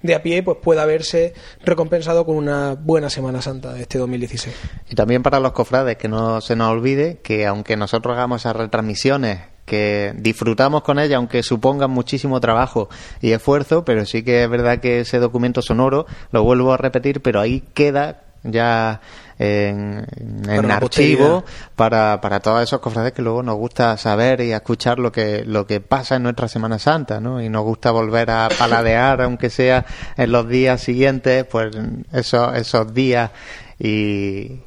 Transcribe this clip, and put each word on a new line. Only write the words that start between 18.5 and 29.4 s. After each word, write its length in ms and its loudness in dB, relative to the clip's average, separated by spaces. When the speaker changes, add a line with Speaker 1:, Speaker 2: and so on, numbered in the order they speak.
Speaker 2:
en, 680 -2
en 240 -10
Speaker 1:
Para 240 0
la 80 2
Speaker 2:
archivo 40 0
Speaker 1:
posteridad. 20 -14
Speaker 2:
para, 460 4
para 200 -2
todos 200 2
esos 180 -2
cofrades 340 -2
que 100 -6
luego 180 -2
nos 140 -2
gusta 420 0
saber 440 2
y 100 0
escuchar 480 -2
lo 120 0
que, 340 -2
lo 200 -2
que 160 -2
pasa 360 -2
en 60 -2
nuestra 240 -2
Semana 300 -4
Santa, 420 0
¿no? 220 -6
Y 80 -4
nos 140 -2
gusta 260 0
volver 400 0
a 240 2
Speaker 1:
<laughs> 60 -4
Speaker 2:
paladear, 640 4
aunque 260 -2